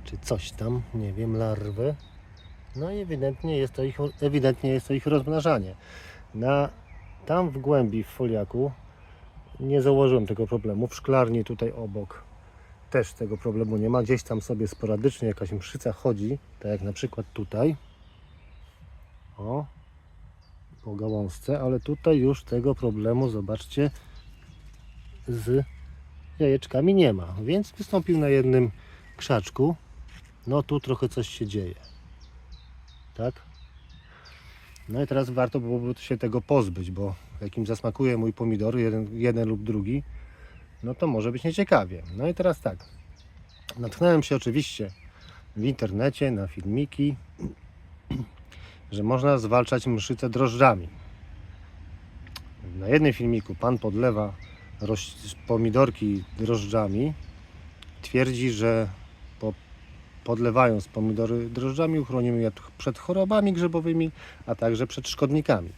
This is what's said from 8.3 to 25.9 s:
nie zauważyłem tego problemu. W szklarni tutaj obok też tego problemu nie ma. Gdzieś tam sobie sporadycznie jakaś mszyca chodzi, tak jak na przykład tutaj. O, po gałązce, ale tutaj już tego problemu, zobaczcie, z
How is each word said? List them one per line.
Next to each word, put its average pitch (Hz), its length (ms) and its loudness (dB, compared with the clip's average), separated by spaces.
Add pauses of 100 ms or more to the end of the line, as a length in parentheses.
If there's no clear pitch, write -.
nie 135 220 2
zauważyłem 131 460 6
tego 110 200 0
problemu. 107 400 0
W - 80 -8
szklarni 117 480 2
tutaj 113 280 -4
obok 104 520 -10 (680)
też 120 240 0
tego 107 240 -6
problemu 110 400 0
nie 107 120 2
ma. 123 140 4
Gdzieś 120 200 2
tam 110 180 -4
sobie 110 260 -2
sporadycznie 110 600 0
jakaś 98 240 -4
mszyca 107 420 -6
chodzi, 113 440 -2 (220)
tak 104 120 -4
jak 98 100 -2
na 101 120 -6
przykład - 400 -6
tutaj. 113 420 0 (1600)
O, 123 280 -4 (1160)
po 104 120 -10
gałązce, 107 640 -2
ale 127 200 2
tutaj 151 380 2
już 131 260 4
tego 120 320 2
problemu, 117 540 2
zobaczcie, 110 640 -2 (1400)
z 120 380 0 (760)